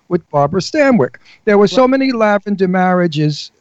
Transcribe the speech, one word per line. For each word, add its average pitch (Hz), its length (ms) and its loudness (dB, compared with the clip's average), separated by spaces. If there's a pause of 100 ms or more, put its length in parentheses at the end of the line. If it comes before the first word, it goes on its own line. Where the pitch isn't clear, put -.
with 175 240 -6
Barbara 147 280 0
Stanwyck. 262 580 0 (280)
There 208 140 2
were 202 80 4
so 254 200 2
many 269 240 0
lavender 208 560 -2
marriages 175 920 -2